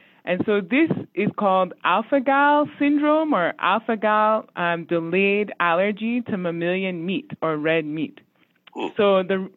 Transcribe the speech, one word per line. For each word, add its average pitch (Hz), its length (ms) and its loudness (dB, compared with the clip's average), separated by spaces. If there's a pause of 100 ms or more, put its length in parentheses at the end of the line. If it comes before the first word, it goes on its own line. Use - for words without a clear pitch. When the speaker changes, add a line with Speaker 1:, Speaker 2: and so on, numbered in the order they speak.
(260)
Speaker 1:
And 180 200 -2
so 208 160 2
this 262 280 2 (240)
is 208 240 -2
called 185 360 2 (100)
alpha-gal 277 840 2 (100)
syndrome 294 540 2
or 175 260 0
alpha-gal, 214 840 0 (100)
um, 170 300 -2
delayed 196 720 0
allergy 202 720 0
to - 80 -4
mammalian 175 680 -4
meat 185 240 -4 (120)
or 160 160 -2
red 160 260 0
meat. 151 380 -8 (520)
Speaker 2:
Hmm. 202 220 -6
Speaker 1:
So 196 280 4
the 190 340 -4